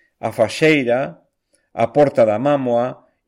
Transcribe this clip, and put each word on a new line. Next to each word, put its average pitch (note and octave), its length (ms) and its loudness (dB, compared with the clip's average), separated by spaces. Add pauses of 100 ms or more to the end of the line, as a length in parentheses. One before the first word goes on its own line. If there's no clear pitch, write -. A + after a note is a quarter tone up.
(200)
a A2+ 160 -8
Faxeira, C#3 880 0 (480)
a - 240 -4
Porta C#3 320 2
da G#2 80 0
Mámoa B2+ 720 -2 (200)